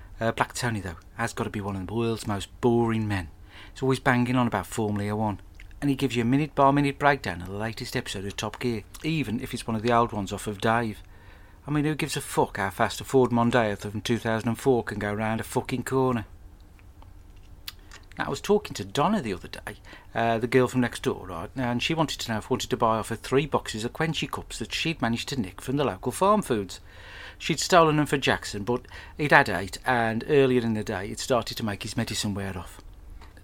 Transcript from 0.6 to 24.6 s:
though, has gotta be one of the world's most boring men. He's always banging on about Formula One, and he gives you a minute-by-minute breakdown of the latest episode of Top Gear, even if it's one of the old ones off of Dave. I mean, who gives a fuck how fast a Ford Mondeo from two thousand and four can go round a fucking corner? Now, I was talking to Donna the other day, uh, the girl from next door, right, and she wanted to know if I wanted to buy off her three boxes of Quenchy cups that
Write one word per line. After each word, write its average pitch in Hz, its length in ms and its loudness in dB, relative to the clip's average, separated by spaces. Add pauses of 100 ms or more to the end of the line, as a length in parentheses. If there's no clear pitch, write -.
though, 87 180 -10 (180)
has 117 160 -4
gotta 110 180 -4
be 107 100 -6
one 98 160 -4
of 95 100 -6
the 98 80 -8
world's 117 320 -2
most 101 220 -4 (120)
boring 113 480 4
men. 92 200 -2 (440)
He's - 100 -16
always 131 160 2
banging 123 380 2
on 123 100 4
about 110 200 0
Formula 104 500 -2
One, 107 240 -2 (400)
and 143 100 0
he 131 60 2
gives 127 180 -2
you 120 80 2
a 113 40 0
minute-by-minute 139 720 4
breakdown 135 440 0
of 87 60 -10
the 95 60 -8
latest 113 420 -6
episode 104 280 -6
of 98 120 -8
Top - 240 -6
Gear, 117 240 -2 (180)
even 131 380 -2
if 127 120 -8
it's 117 140 -8
one 113 100 -2
of 107 60 -4
the 120 100 2
old 117 200 4
ones 101 200 -4
off 98 140 -6
of 104 140 -6
Dave. 113 420 0 (640)
I - 40 -6
mean, 147 160 0
who 156 80 0
gives 143 220 -4
a 147 40 -4
fuck - 380 0
how 98 120 0
fast - 300 0
a 107 40 -10
Ford 127 260 6
Mondeo 117 480 4
from 104 220 -6
two 117 180 0
thousand 113 300 0
and 113 100 0
four 120 260 4
can 101 140 -6
go 104 140 -2
round 110 280 -2
a 110 40 -6
fucking 123 380 -2
corner? 127 440 2 (1900)
Now, - 80 -2
I - 40 -4
was 139 120 -4
talking - 320 2
to 104 100 -6
Donna 156 380 2
the 113 100 -2
other - 160 -8
day, - 280 -12 (380)
uh, 117 220 2
the 113 100 0
girl 127 220 6
from 127 140 2
next - 200 -2
door, 98 240 -2
right, 87 300 -8
and 123 260 -2
she - 120 0
wanted 156 260 0
to - 100 -4
know 110 80 0
if 101 80 -8
I - 40 -4
wanted 120 180 0
to 123 80 -2
buy 113 220 4
off 104 100 -4
her 117 80 -4
three 139 300 0
boxes 110 380 -2
of 120 100 -6
Quenchy 156 360 -2
cups - 280 -8
that - 160 -8